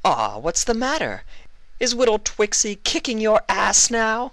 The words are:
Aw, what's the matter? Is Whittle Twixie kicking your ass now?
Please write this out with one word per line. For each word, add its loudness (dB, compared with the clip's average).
Aw, 0
what's -2
the 0
matter? -2
Is 0
Whittle 4
Twixie 0
kicking -2
your 4
ass 2
now? 0